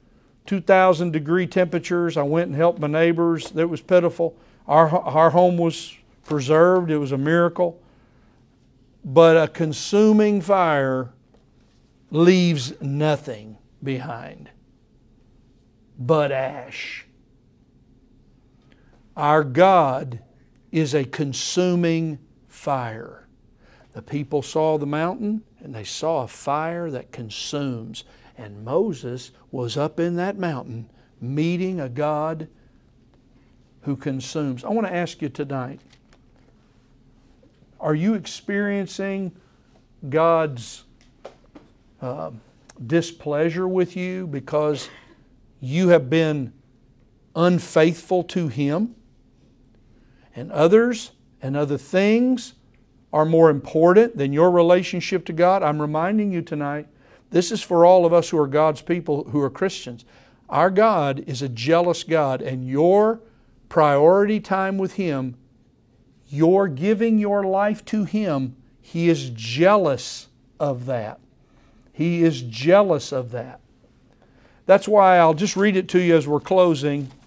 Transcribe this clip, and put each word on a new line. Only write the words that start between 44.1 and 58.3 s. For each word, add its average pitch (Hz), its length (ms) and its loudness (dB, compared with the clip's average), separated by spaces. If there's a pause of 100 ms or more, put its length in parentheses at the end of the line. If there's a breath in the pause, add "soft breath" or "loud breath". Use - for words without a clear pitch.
because 151 640 -4 (720 soft breath)
you 160 280 0
have 156 200 4
been 151 440 0 (800)
unfaithful 170 920 2
to 175 240 -4
Him? 147 460 -4 (1400 soft breath)
And 120 180 -14
others 214 580 2 (320)
and 135 140 -4
other 143 200 -2
things 220 800 0 (580)
are 151 120 2
more 165 260 6
important 175 640 4
than 139 160 -2
your 165 180 4
relationship 175 760 0
to 170 60 -8
God? 180 300 2
I'm 151 200 -2
reminding 185 500 -2
you 170 80 -4
tonight, 147 460 -8 (440 soft breath)
this 180 200 0
is 220 100 -4
for 170 240 4
all 180 220 8
of 165 60 0
us 170 180 2